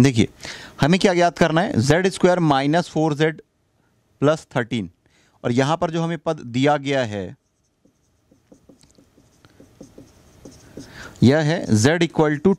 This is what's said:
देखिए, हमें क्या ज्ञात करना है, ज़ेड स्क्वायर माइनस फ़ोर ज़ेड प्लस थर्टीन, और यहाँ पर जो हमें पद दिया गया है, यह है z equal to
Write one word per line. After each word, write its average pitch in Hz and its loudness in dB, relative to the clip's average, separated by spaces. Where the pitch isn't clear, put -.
देखिए, 123 2
हमें 175 2
क्या 196 2
ज्ञात 175 2
करना 160 2
है, 180 -2
ज़ेड 160 2
स्क्वायर 180 2
माइनस 147 0
फ़ोर 156 -2
ज़ेड 156 -2
प्लस 151 0
थर्टीन, 113 -4
और 127 -2
यहाँ 135 0
पर 170 -4
जो 165 -4
हमें 165 -6
पद 160 -6
दिया 131 0
गया 135 -2
है, 104 -8
यह 135 6
है 156 -2
z 135 2
equal 151 0
to 190 2